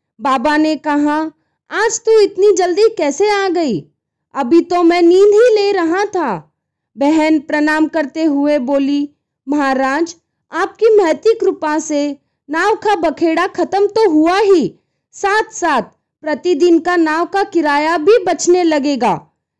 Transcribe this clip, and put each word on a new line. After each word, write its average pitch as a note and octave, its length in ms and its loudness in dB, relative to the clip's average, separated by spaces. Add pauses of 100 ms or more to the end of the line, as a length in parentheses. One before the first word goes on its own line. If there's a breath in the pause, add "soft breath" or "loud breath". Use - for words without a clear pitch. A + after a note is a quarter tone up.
(220)
बाबा C4+ 360 -2
ने D#4 180 0
कहा, D4 560 -2 (400)
"आज G4+ 280 -4
तू A4 200 2
इतनी G4+ 360 2
जल्दी F4+ 340 2
कैसे F#4+ 400 -2
आ G4 200 -2
गई? D#4 360 -4 (500)
अभी C4+ 260 2
तो F4 220 -2
मैं F4 180 2
नींद F#4+ 320 4
ही A4 220 4
ले G4+ 160 0
रहा F#4 340 0
था।" D4 500 -6 (420)
बहन D#4 420 2
प्रणाम D4+ 480 -2
करते D#4+ 360 -4
हुए D4 360 0
बोली, C#4+ 500 -2 (380)
"महाराज, C4+ 680 -2 (360)
आपकी G#4 440 0
महती F4 380 2
कृपा D#4+ 460 -2
से D4 380 -4 (320)
नाव F4+ 260 -2
का G#4 200 -2
बखेड़ा E4 520 -2
खत्म F#4+ 400 -4
तो A4 220 0
हुआ D#4+ 300 2
ही, G4 360 2 (360)
साथ G#4 320 -2
साथ D4+ 380 -4 (400)
प्रतिदिन D#4+ 580 0
का F4 160 -2
नाव D#4+ 300 0
का G4 180 -2
किराया D#4+ 540 -2
भी F#4+ 260 2
बचने F4 400 0
लगेगा। C#4 520 -2 (440)